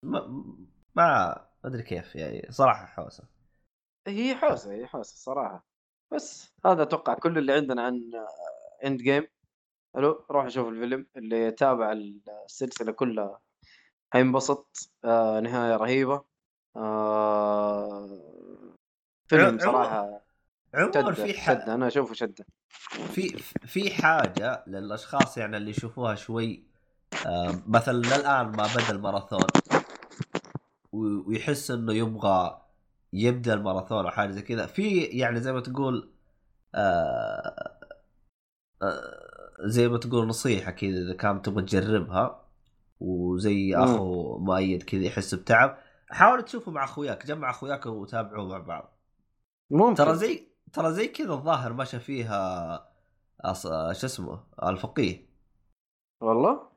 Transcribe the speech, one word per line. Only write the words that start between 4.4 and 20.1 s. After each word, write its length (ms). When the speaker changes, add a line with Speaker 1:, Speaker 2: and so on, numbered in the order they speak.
Speaker 2:
هي 140
حوسة 280
صراحة. 500
بس 400
هذا 180
أتوقع 300
كل 240
اللي 160
عندنا 280
عن، 340
آه، 720
إند 140
جيم. 260
حلو، 360
روح 160
شوف 200
الفيلم. 480
اللي 360
تابع 400
السلسلة 460
كلها 500
حينبسط. 800
آه، 340
نهاية 360
رهيبة. 480
آه، 1300
فيلم 300
Speaker 1:
عمو-، 40
Speaker 2:
صراحة 580